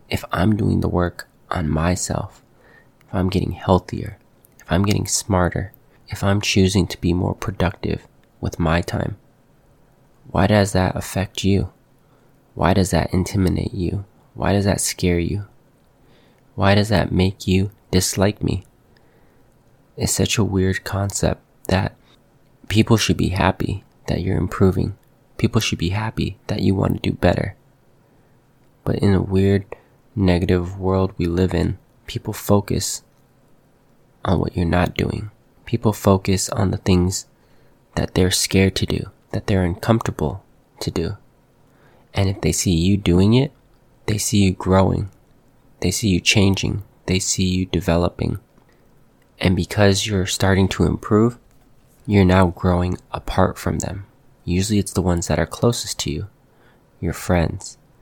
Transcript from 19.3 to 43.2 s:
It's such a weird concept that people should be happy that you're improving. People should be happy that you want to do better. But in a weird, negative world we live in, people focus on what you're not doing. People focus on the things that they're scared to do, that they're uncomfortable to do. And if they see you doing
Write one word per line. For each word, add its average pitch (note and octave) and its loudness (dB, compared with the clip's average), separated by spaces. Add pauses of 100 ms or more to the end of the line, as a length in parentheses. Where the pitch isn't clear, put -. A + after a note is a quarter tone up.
It's G#2+ -2
such - 0
a G#2+ 2
weird F#2+ 0
concept - -2 (260)
that F#2+ 0 (720)
people A2 2
should F#2 -2
be - 0
happy F#2+ -2 (220)
that - -2
you're G2 -2
improving. F#2 0 (400)
People A2 0
should - -4
be E2+ -2
happy G#2 -4 (100)
that G#2 -4
you G2 2
want F#2+ 0
to G2 -4
do - -6
better. - 0 (1300)
But - -2
in G2 2
a F#2 4
weird, F#2+ 2 (540)
negative F#2 2
world F#2+ 0
we F2+ -2
live F2 2
in, E2+ 0 (300)
people - -8
focus - 0 (1200)
on F2+ 0
what - -4
you're F2+ 0
not F2 0
doing. - -4 (320)
People A2+ -2
focus F#2+ 2
on G2 0
the F#2+ -2
things F#2 0 (720)
that - -4
they're F#2 4
scared F#2+ 2
to - -2
do, - -6 (220)
that G#2 -6
they're F#2+ 2
uncomfortable F2+ -2 (360)
to - -6
do. F2 -2 (960)
And G2 0
if F#2+ -4
they - 2
see - 0
you F2 2
doing G2 4